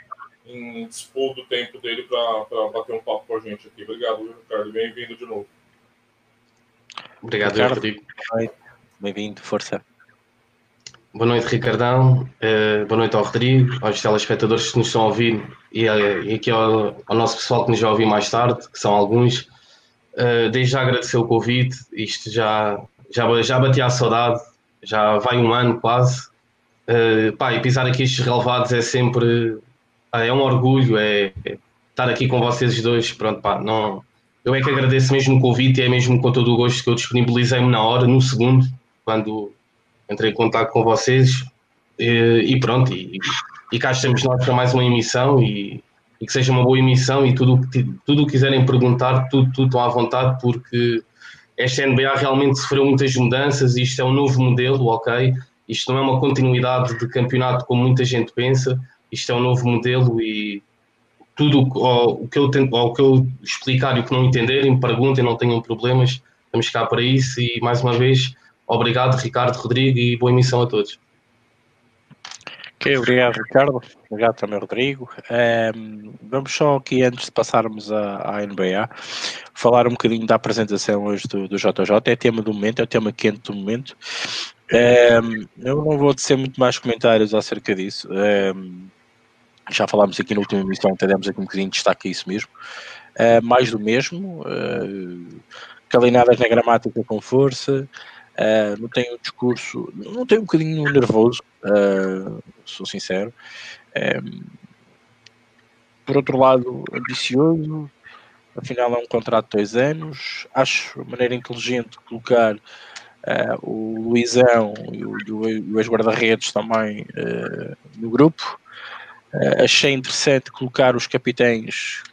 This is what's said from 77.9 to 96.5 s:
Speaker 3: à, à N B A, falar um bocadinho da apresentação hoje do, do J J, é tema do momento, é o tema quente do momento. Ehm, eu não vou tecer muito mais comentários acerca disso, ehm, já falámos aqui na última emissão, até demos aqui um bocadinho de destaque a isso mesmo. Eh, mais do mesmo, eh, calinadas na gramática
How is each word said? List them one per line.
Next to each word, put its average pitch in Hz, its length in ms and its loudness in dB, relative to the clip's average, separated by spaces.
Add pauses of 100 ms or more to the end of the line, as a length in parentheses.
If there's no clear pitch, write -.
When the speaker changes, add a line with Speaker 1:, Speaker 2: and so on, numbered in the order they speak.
Speaker 3:
à, 101 460 -4
à 104 60 -4
N 101 120 -10
B 92 180 -2
A, 107 160 -4 (640)
falar 120 320 4
um 120 60 0
bocadinho 113 340 -2
da 113 80 2
apresentação 104 720 -2
hoje 104 220 -4
do, 98 200 -6
do 98 120 -6
J 95 260 0
J, 104 260 2
é 117 40 2
tema 113 260 0
do 107 100 -4
momento, 107 280 -2
é 117 40 0
o 113 40 -4
tema 110 240 -2
quente 104 300 -2
do - 120 -10
momento. 107 420 -8 (760)
Ehm, 117 720 6 (140)
eu 127 160 -4
não 151 200 -2
vou 143 200 2
tecer - 200 0
muito 131 240 -2
mais 123 200 2
comentários 110 560 2
acerca 104 400 -4
disso, 95 360 -8
ehm, 95 760 -2 (800)
já 104 180 -2
falámos 101 320 2
aqui 104 140 -4
na 104 60 -2
última 98 220 -2
emissão, 95 300 -2
até 92 140 -2
demos 95 220 0
aqui 95 120 -6
um 98 40 -6
bocadinho 95 260 -6
de - 60 -8
destaque - 320 -2
a 95 40 -6
isso - 160 -12
mesmo. 98 220 -6 (640)
Eh, 117 260 6
mais 117 280 4
do 110 100 -4
mesmo, 151 680 -4
eh, 98 920 -8 (480)
calinadas 120 520 4
na 120 80 2
gramática 117 560 2